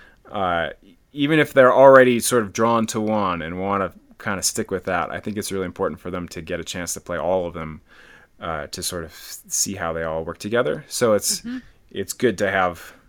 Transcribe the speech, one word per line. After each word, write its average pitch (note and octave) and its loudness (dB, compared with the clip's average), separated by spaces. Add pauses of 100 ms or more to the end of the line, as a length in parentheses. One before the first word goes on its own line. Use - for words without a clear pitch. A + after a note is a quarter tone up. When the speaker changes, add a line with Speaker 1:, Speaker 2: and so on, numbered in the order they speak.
(320)
Speaker 1:
uh, F2 -2 (440)
even C#3+ 0
if C#3+ 0
they're B2+ 8
already B2+ 10
sort A#2+ 2
of G2 -6
drawn A2+ 2
to A2+ -6
one G2+ -2
and F2 -8
wanna G2 -2 (240)
kinda G2 -6
stick - -4
with F#2 -6
that. F2 -2
I F2 -8
think G#2 -8
it's G2+ -8
really F#2+ -4
important F2 -4
for F2+ -12
them F2+ -8
to F2 -12
get E2+ -8
a E2+ -8
chance F2 -10
to - -12
play F2 -8
all F2 0
of E2 -10
them, D#2 -12 (580)
uh, D#2 -8
to - -12
sort F2 -8
of E2 -16
s-, - -20
see - -6
how E2+ -6
they E2 -6
all D#2+ -4
work E2+ -10
together. B2 -2
So A2+ 0
it's, - -2
Speaker 2:
Mm-hmm. B3 -12 (340)
Speaker 1:
it's - -8
good A2 0
to G2+ 0
have F#2 -2 (160)